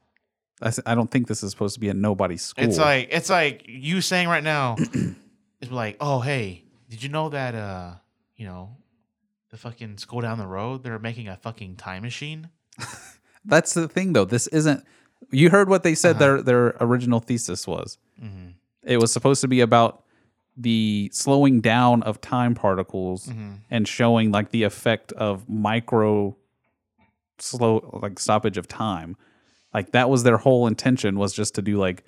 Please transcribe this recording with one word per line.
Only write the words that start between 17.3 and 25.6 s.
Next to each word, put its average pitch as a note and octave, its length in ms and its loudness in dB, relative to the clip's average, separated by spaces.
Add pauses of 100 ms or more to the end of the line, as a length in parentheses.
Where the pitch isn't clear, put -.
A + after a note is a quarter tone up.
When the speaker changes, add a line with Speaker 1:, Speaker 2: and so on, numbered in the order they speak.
Speaker 1:
was. - 320 -10 (240)
Speaker 2:
Mm-hmm. F#2+ 260 -16 (360)
Speaker 1:
It B2 140 2
was A2+ 160 4
supposed C3+ 280 2
to C3+ 60 0
be B2+ 140 4
about A#2 420 4 (540)
the A2 560 0
slowing C#3 480 4
down A#2+ 420 4
of G#2+ 160 -4
time B2 340 -2
particles F#2 760 -2
Speaker 2:
Mm-hmm. A2 240 -12 (200)
Speaker 1:
and A2 160 0
showing, A2+ 460 2
like, G#2 180 0
the A#2 120 0
effect - 500 -2
of G2+ 340 -4
micro G#2+ 880 0 (1040)